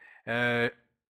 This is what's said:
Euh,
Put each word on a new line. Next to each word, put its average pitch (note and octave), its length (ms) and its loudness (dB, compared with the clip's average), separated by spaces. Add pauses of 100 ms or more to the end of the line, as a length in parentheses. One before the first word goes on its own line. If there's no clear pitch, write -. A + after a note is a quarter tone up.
(280)
Euh, A#2+ 420 0 (400)